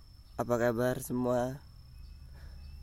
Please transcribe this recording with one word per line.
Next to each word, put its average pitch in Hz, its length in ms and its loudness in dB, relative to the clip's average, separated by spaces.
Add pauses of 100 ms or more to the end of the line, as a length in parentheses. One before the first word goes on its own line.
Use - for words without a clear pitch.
(340)
apa 120 240 2
kabar 120 400 4
semua? 123 640 2 (1200)